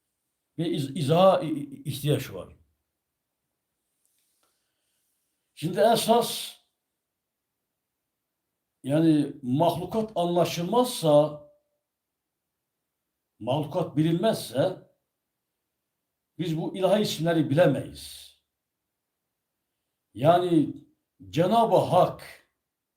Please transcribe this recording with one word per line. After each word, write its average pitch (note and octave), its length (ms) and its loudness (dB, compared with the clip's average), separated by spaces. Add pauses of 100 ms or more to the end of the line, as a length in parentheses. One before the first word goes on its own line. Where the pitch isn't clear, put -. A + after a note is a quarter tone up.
(580)
bir E3 80 -4
iz-, C#3+ 300 -6
izaha E3+ 440 4
i-, D#3+ 60 -6
i-, - 360 -8
ihtiyaç C#3 500 -4
var. D#2+ 240 -16 (3000)
Şimdi E3+ 260 -4
esas A3+ 800 0 (2250)
yani D3+ 500 2 (100)
mahlukat E3+ 720 -2
anlaşılmazsa, E3+ 1300 2 (2000)
mahlukat D3 580 -4
bilinmezse E3+ 920 -2 (1500)
biz E3 180 -4
bu F#3 200 -8
ilahi F#3+ 260 2
isimleri D#3+ 480 0
bilemeyiz. - 800 -2 (1800)
Yani E3 600 2 (560)
Cenab-ı F#3 460 2
Hak - 720 0 (500)